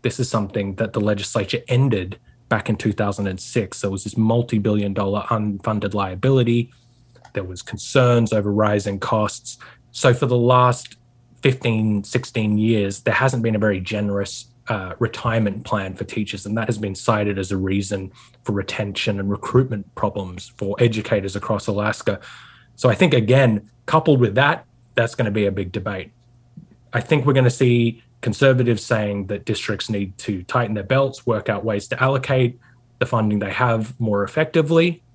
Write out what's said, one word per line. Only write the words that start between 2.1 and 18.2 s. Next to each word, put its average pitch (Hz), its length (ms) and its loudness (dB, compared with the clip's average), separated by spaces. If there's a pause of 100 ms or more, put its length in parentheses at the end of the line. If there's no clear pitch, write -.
back 110 200 0
in 107 80 0
two 107 160 0
thousand 101 340 -2
and 95 140 -6
six. - 400 -4
There 101 100 -2
was 95 140 -6
this - 120 -8
multi-billion 110 800 2
dollar 101 340 -2
unfunded 104 680 -2
liability. 117 760 2 (640)
There 95 100 -4
was 92 160 -12
concerns 120 720 2
over 104 180 0
rising 104 500 0
costs. - 580 -4 (320)
So - 240 4
for 131 120 0
the 123 120 2
last 123 580 4 (460)
fifteen, 110 600 2
sixteen 110 520 -2
years, 107 440 0
there 117 120 0
hasn't 127 300 0
been 113 120 0
a 107 40 0
very 101 220 2
generous, 101 680 -4 (220)
uh, 95 300 -4
retirement 110 680 -2
plan 95 300 -4
for - 100 -8
teachers, - 420 -6
and 104 100 -4
that 113 120 -2
has 107 100 -2
been 104 160 -4
cited 104 440 0
as 95 140 -4
a 98 40 0
reason 95 540 -2 (340)